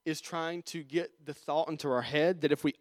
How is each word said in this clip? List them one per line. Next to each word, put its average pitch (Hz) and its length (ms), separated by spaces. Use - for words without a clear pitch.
is 156 140
trying 170 420
to 165 200
get 151 440
the 147 80
thought 151 340
into 151 220
our 123 100
head 151 400
that 151 100
if 147 140
we 147 160